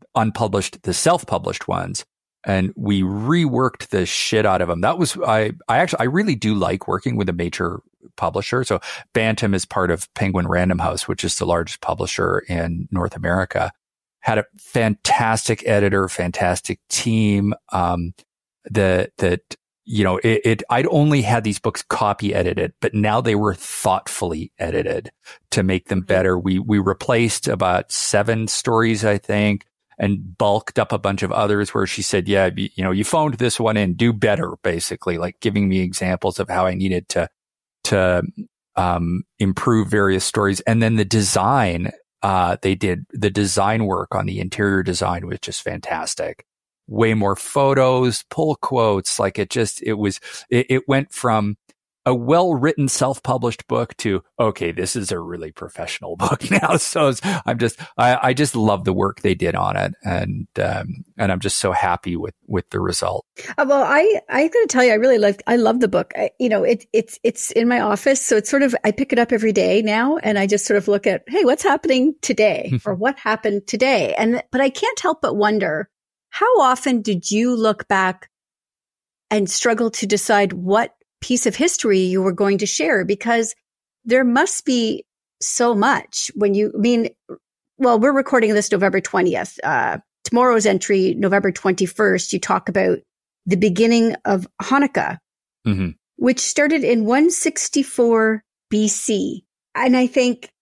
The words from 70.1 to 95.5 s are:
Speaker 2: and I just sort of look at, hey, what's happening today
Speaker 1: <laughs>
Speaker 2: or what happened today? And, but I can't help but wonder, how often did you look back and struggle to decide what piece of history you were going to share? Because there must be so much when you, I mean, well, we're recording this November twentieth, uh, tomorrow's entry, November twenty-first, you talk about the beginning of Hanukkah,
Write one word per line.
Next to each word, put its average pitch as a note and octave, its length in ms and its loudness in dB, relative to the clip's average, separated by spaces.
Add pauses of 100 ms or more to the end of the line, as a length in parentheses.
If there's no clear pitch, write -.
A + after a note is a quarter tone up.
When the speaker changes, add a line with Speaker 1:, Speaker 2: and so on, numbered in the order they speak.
Speaker 2:
and G#3 220 0
I G3+ 80 2
just G3+ 180 0
sort G#3 120 2
of G3 100 0
look G3+ 180 2
at, F#3+ 220 0
hey, F4+ 160 0
what's C#4 200 2
happening C#4 580 2
today F#3 600 0
Speaker 1:
<laughs> - 40 -14
Speaker 2:
or G3+ 100 -2
what A#3 240 -2
happened G#3+ 480 -2
today? A#3 500 0
And, A#3 240 0 (100)
but B3+ 100 0
I C#4 80 4
can't G#4+ 300 -2
help D#4+ 220 -2
but - 140 -2
wonder, G3+ 540 0 (400)
how A4+ 320 4
often B3+ 400 2
did G3 280 -2
you A#3+ 260 2
look A3 320 0
back F#3+ 420 0 (1000)
and G3+ 200 0
struggle A3+ 420 0
to - 160 -6
decide G3+ 460 2
what F#3+ 420 0 (260)
piece B3 240 -2
of A#3 100 0
history A#3+ 440 2
you F#3 220 2
were F#3+ 100 2
going G3 260 0
to G#3 80 -2
share? G#3 380 0
Because A3 500 -2 (520)
there B3+ 180 4
must B3+ 400 2
be A#3 400 0 (380)
so A#3+ 340 0
much - 580 0
when G3+ 200 2
you, G#3 200 2
I - 40 -6
mean, A#3 320 2 (680)
well, A#3+ 220 4
we're C4+ 140 4
recording B3 400 2
this G#3 180 0
November F#3+ 300 2
twentieth, F3+ 640 -2
uh, B2+ 340 0 (260)
tomorrow's A#3 420 4
entry, F#3+ 520 2
November G3 340 2
twenty-first, F#3+ 800 0
you F#3+ 80 -2
talk F#3+ 300 -2
about F#3+ 300 0 (460)
the F3 120 2
beginning A3+ 580 4 (100)
of G3 220 0 (140)
Hanukkah, C4+ 560 0 (500)